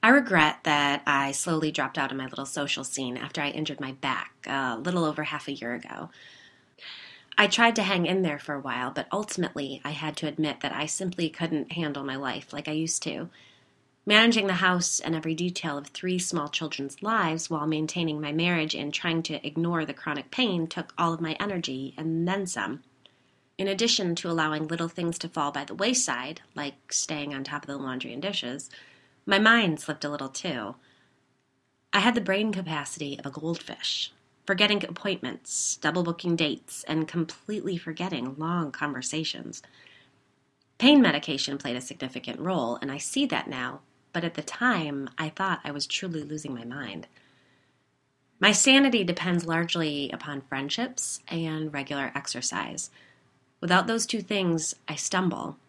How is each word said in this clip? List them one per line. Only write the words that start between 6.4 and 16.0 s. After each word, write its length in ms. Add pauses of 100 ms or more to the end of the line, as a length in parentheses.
I 80
tried 300
to 60
hang 220
in 160
there 180
for 160
a 60
while, 300
but 200
ultimately 720
I 80
had 280
to 80
admit 340
that 140
I 100
simply 460
couldn't 420
handle 320
my 120
life 360
like 160
I 40
used 320
to. 260 (760)
Managing 420
the 140
house 400
and 140
every 200
detail 440
of 80
three 320